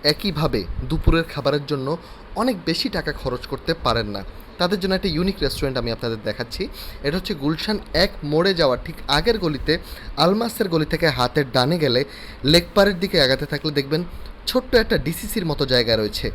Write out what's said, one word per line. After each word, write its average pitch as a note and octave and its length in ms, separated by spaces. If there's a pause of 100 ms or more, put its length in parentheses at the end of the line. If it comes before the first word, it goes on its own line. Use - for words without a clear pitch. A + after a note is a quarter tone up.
(120)
একইভাবে D3+ 500 (280)
দুপুরের E3 440
খাবারের C#3+ 380
জন্য C3+ 160 (540)
অনেক A#3+ 140 (140)
বেশি E3+ 260
টাকা D#3 160 (100)
খরচ B2 300
করতে C#3+ 200 (140)
পারেন A2+ 300
না, G2 60 (380)
তাদের F3+ 220
জন্য F#3+ 140
একটা F#3+ 200
ইউনিক F#3 240
রেস্টুরেন্ট C3+ 420
আমি A#2 140
আপনাদের A2+ 320
দেখাচ্ছি। A#2+ 360 (420)
এটা D3 140
হচ্ছে F#3+ 140 (100)
গুলশান E3 340 (260)
এক G3+ 80 (200)
মোড়ে F3 280
যাওয়ার C3 260
ঠিক E3 120 (200)
আগের A3 260
গলিতে, D3+ 300 (500)
আলমাসের G#3+ 500
গলি D#3 200
থেকে E3 140 (100)
হাতের B2+ 280 (100)
ডানে C3+ 280
গেলে B2+ 180 (500)
লেকপাড়ের F#3 520
দিকে F#3+ 220
আগাতে C3+ 260
থাকলে D3+ 260
দেখবেন C#3+ 240 (480)
ছোট্ট B3+ 220 (120)
একটা A3 120 (100)
ডিসিসির F3 460
মতো C#3+ 120 (100)
জায়গা A#2 220
রয়েছে। G#2+ 400